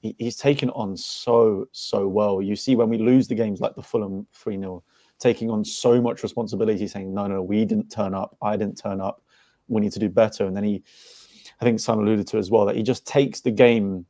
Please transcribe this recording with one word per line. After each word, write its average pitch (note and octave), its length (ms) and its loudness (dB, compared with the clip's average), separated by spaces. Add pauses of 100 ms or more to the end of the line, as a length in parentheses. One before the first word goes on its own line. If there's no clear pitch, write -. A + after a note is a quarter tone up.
he, A2 160 -6
he's A#2 180 -6
taken C#3+ 360 2
on G2 260 -6
so, A2+ 720 2
so - 360 -4
well. G2 340 0
You G2+ 140 -2
see C3 200 0
when A2+ 140 2
we A#2 80 0
lose B2 300 4
the B2 80 -4
games G#2 260 -2
like A#2+ 140 -4
the - 60 -14
Fulham G2 520 -6
three G2 240 -8
nil, F#2 260 -10 (360)
taking A2+ 300 0
on G#2+ 140 0
so A#2+ 380 2
much A#2+ 220 -2
responsibility, G#2+ 640 -2
saying, F#2+ 260 -10
"No, G2+ 140 -4
no, G2+ 80 -4
no, F#2+ 80 -4
we G2+ 220 2
didn't G#2 240 -2
turn G2 240 -4
up. F#2+ 280 -6
I G#2+ 160 -2
didn't G2+ 200 -4
turn G2 240 -6
up. F#2+ 200 -8 (460)
We A2 140 0
need G#2 120 0
to - 60 -10
do G#2 100 0
better." G#2+ 360 2
And F#2 100 -4
then G2+ 80 -4
he, G#2 200 -2 (760)
I - 60 -6
think A2+ 140 2
Simon G#2+ 280 0
alluded G#2 200 2
to - 100 -2
as F#2+ 120 -2
well, G#2+ 160 4
that - 100 0
he A2+ 60 -2
just A#2 240 -2
takes C#3 360 0
the B2+ 100 0
game G#2 580 4